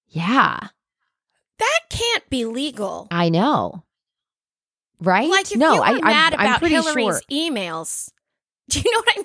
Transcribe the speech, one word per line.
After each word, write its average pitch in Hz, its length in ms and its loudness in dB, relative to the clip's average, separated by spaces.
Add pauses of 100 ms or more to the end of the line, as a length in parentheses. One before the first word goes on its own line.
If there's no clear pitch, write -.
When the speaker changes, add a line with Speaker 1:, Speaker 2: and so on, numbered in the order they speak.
Speaker 1:
Yeah. 175 500 0 (1000)
Speaker 2:
That 571 200 0 (100)
can't - 400 -4
be 247 160 -2
legal. 226 640 -8
Speaker 1:
I 170 200 0
know. 170 540 0 (1160)
Right? 190 300 2
Speaker 2:
Like, 381 220 0
if 208 60 -2
Speaker 1:
No, 294 160 4
Speaker 2:
you 180 60 4
were - 60 2
Speaker 1:
I, - 80 4
I'm, 269 100 -2
Speaker 2:
mad 320 320 4
Speaker 1:
I'm - 40 -2
Speaker 2:
about 226 200 2
Speaker 1:
pretty 320 160 2
Speaker 2:
Hillary's 277 400 0
Speaker 1:
sure. - 60 -6 (100)
Speaker 2:
emails, 196 760 -6 (300)
<laughs> - 300 -20
do - 100 -2
you 480 120 2
know 453 80 2
what 480 180 0
I 403 80 -6